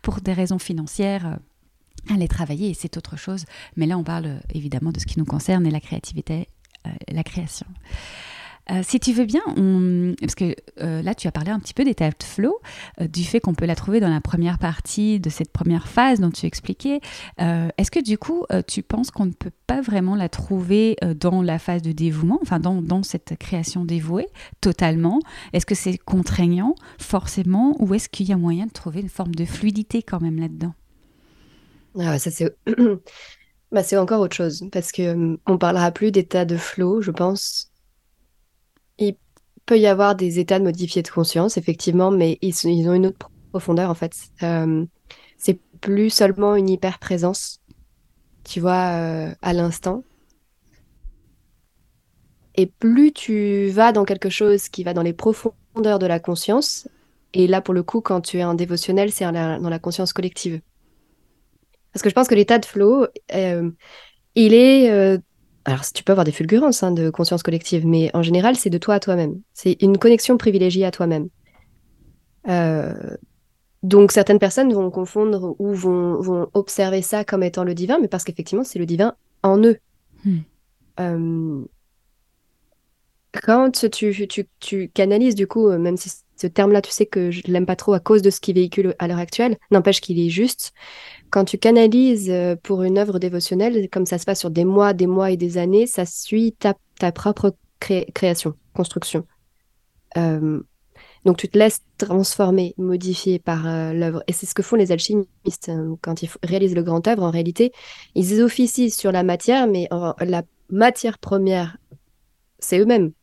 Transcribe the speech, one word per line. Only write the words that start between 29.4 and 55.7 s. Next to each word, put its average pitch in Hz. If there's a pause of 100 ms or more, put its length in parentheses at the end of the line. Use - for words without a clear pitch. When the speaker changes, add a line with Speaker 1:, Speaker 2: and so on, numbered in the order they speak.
Speaker 1:
fluidité 214
quand 175
même 160
là-dedans ? 160 (1300)
Speaker 2:
Ah, 156
ça, 165
c'est, 165 (140)
<clears throat> -
bah, 196
c'est 196
encore 202
autre 175
chose, 170
parce 180
que, 185
euh, 170 (100)
on 190
parlera 175
plus 208
d'état 185
de 170
flow, 185
je 196
pense. 185 (1300)
Il 202 (520)
peut 233
y 208
avoir 202
des 180
états 185
de 196
modifié 175
de -
conscience, 170
effectivement, 175
mais 165
ils 185
sont, -
ils 170
ont 180
une 185
autre - (200)
profondeur, 175
en 170
fait. 165 (280)
Euh, 160 (500)
c'est - (220)
plus 208
seulement 202
une 190
hyper-présence, 185 (840)
tu -
vois, 180
euh, 165
à 180
l'instant. 175 (2500)
Et 185
plus 254
tu 202
vas 220
dans 208
quelque 196
chose 202
qui -
va 175
dans 170
les 170
profondeurs 214